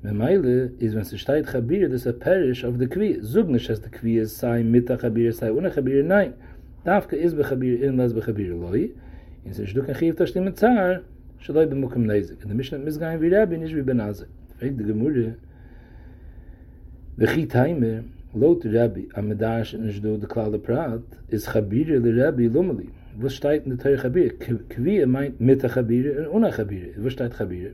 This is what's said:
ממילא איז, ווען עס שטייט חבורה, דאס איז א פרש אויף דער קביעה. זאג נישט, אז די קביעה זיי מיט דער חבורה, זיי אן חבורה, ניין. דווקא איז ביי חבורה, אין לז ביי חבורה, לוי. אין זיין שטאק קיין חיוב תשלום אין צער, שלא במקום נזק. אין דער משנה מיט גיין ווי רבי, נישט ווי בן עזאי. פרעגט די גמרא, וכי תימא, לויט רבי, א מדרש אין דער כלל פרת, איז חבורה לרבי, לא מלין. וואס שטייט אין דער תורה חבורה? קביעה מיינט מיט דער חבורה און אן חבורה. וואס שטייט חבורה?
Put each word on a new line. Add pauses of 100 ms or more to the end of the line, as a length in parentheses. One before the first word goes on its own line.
ממילא (320)
איז,
ווען
עס
שטייט
חבורה,
דאס
איז
א
פרש
אויף
דער
קביעה.
זאג
נישט,
אז
די
קביעה
זיי
מיט
דער
חבורה,
זיי
אן
חבורה,
ניין. (520)
דווקא
איז
ביי
חבורה, (100)
אין
לז
ביי
חבורה,
לוי. (560)
אין
זיין
שטאק
קיין
חיוב
תשלום
אין
צער, (380)
שלא
במקום
נזק.
אין
דער
משנה
מיט
גיין
ווי
רבי,
נישט
ווי
בן
עזאי. (320)
פרעגט
די
גמרא, (2000)
וכי
תימא, (480)
לויט
רבי,
א
מדרש
אין (120)
דער
כלל
פרת, (160)
איז
חבורה
לרבי,
לא
מלין. (340)
וואס
שטייט
אין
דער
תורה
חבורה? (400)
קביעה
מיינט
מיט
דער
חבורה
און
אן
חבורה. (180)
וואס
שטייט
חבורה? (140)